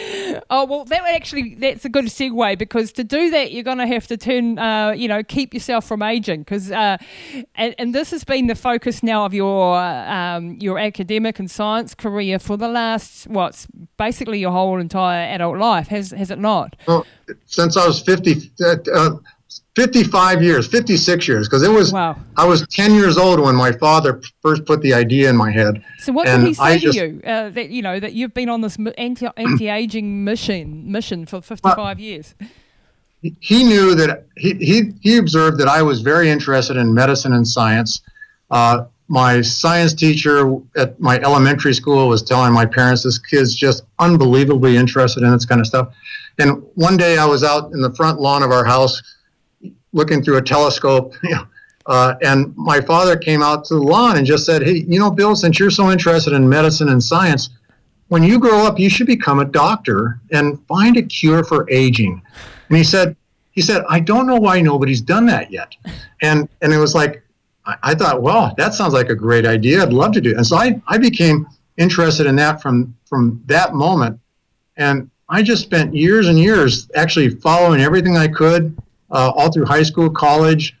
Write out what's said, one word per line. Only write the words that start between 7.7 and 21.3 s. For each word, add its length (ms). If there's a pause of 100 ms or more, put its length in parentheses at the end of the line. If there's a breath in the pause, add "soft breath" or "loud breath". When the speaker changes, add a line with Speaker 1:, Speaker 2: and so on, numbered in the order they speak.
Speaker 1:
and 160
this 160
has 120
been 240
the 80
focus 480
now 220
of 80
your, 460
um, 800
your 180
academic 600
and 120
science 440
career 440
for 200
the 100
last, 600
what's 380 (300)
basically 420
your 140
whole 260
entire 560
adult 220
life, 320
has, 220
has 200
it 80
not? 380 (100)
Speaker 2:
Well, 200 (400 soft breath)
since 300
I 100
was 140
fifty, 520 (100)
uh, 140 (180)
uh, 160 (640 soft breath)
fifty-five 680
years, 240
fifty-six 640
years, 200